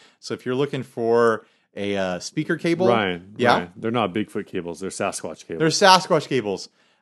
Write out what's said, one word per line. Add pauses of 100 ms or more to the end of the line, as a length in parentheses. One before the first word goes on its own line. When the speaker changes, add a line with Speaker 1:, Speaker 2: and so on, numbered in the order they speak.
(200)
Speaker 1:
So
if
you're
looking
for (280)
a,
uh,
speaker
cable,
Speaker 2:
Ryan,
Speaker 1:
yeah?
Speaker 2:
Ryan,
they're
not
Bigfoot
cables.
They're
Sasquatch
cables.
Speaker 1:
They're
Sasquatch
cables. (340)